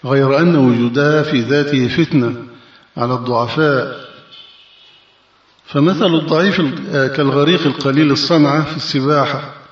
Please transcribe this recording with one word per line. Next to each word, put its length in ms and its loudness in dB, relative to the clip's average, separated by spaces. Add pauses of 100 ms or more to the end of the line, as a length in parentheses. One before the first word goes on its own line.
غير 340 2
أن 180 4
وجودها 640 2
في 180 0
ذاته 480 0
فتنة 460 0 (640)
على 180 -2
الضعفاء. 920 -2 (1600)
فمثل 480 0
الضعيف 460 0
ال-، 460 -2
كالغريق 600 0
القليل 460 0
الصنعة 520 2
في 120 -8
السباحة 760 -2 (180)